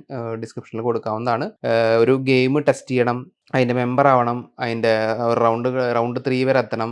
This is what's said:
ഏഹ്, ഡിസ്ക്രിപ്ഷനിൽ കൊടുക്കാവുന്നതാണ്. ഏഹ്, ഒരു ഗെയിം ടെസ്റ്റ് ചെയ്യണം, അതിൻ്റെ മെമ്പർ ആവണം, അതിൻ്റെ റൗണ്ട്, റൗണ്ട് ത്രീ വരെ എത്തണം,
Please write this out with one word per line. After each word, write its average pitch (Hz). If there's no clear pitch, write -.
ഏഹ്, 117
ഡിസ്ക്രിപ്ഷനിൽ 113
കൊടുക്കാവുന്നതാണ്. 117
ഏഹ്, 113
ഒരു 117
ഗെയിം 131
ടെസ്റ്റ് -
ചെയ്യണം, 123
അതിൻ്റെ 123
മെമ്പർ 127
ആവണം, 123
അതിൻ്റെ 117
റൗണ്ട്, 117
റൗണ്ട് 120
ത്രീ 131
വരെ 131
എത്തണം, 113